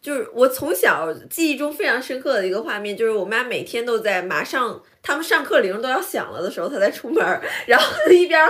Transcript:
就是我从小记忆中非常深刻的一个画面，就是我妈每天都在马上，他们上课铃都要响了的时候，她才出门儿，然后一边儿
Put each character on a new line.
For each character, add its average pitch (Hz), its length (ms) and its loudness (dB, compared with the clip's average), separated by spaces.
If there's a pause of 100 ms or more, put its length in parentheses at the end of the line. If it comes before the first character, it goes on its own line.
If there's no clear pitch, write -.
就 294 140 -6
是 247 180 -6
我 240 140 4
从 277 260 0
小 160 400 0 (160)
记 320 220 0
忆 269 60 -2
中 294 160 -4
非 359 120 -4
常 254 160 0
深 254 200 -8
刻 269 140 0
的 190 120 0
一 185 40 0
个 214 120 -2
画 226 160 -6
面， 208 180 -8
就 226 80 -2
是 226 60 2
我 208 140 0
妈 226 180 -2
每 226 220 -6
天 233 200 -6
都 233 140 0
在 190 240 0
马 180 220 -2
上， 247 360 -4 (220)
他 285 140 -2
们 320 80 -6
上 330 180 0
课 302 160 2
铃 208 240 -4
都 254 60 -4
要 262 120 0
响 254 320 -6
了 135 80 -8
的 175 80 -4
时 269 120 -8
候， 175 80 -4
她 196 100 -8
才 196 100 4
出 233 220 -8
门 330 140 2
儿， 175 180 -2 (240)
然 240 140 6
后 587 320 4
一 359 140 8
边 320 140 4
儿 320 100 8